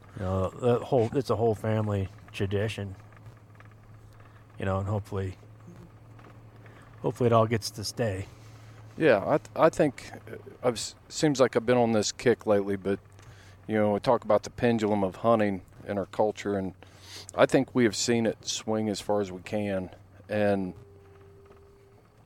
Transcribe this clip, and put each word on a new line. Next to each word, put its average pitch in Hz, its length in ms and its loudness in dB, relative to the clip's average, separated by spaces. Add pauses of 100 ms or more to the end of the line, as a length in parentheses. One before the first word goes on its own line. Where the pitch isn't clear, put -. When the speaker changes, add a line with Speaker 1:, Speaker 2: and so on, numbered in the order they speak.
(180)
Speaker 1:
You 101 80 -8
know, 95 240 0
the 120 300 2
whole, 113 340 0
it's 139 160 -2
a 113 60 0
whole 110 200 2
family 107 520 -2 (240)
tradition. 98 640 -4 (1600)
You 98 80 -8
know, 95 120 0
and 98 100 -4
hopefully, 101 480 -6 (1700)
hopefully 131 260 0
it 117 60 6
all 113 140 6
gets 113 240 -4
to 107 120 -12
stay. 98 440 -6 (680)
Speaker 2:
Yeah, 117 280 4
I 127 140 2
th-, - 180 -12
I 156 120 6
think, - 420 0 (200)
uh, - 40 -12 (280)
I've 123 120 0
s-, - 200 -10 (140)
seems 143 320 0
like 120 160 4
I've 113 80 0
been 123 120 4
on 117 140 4
this 107 220 2
kick - 320 2
lately, 101 320 2
but, 98 220 -2 (680)
you 107 80 -2
know, 107 180 2
we 101 60 0
talk 120 240 2
about 107 200 2
the - 80 -14
pendulum 107 520 2
of 92 140 -2
hunting 107 460 2 (220)
in 101 120 -6
our 92 80 -4
culture, 101 520 -2
and 95 160 -4 (600)
I 123 100 4
think 139 280 2
we 127 100 4
have 104 120 2
seen 117 300 0
it 107 120 -2 (100)
swing 110 400 -4
as 101 140 -4
far 104 180 0
as 95 120 -4
we 90 100 -12
can. 98 480 -4 (400)
And, 101 460 0 (1500)